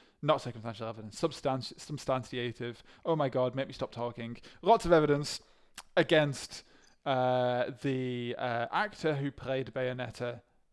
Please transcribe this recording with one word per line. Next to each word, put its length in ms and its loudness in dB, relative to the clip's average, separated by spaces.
not 200 4
circumstantial 460 -8
evidence, 300 -10
substanti-, 580 -2
substantiative, 1080 -4
oh 120 2
my 120 2
god, 260 2
make 120 -2
me 60 -12
stop 200 -6
talking, 440 -6
lots 220 6
of 80 6
evidence 480 4
against, 680 2
uh, 640 2
the, 560 -2
uh, 340 -2
actor 420 0
who 160 -2
played 440 -4
Bayonetta. 640 -4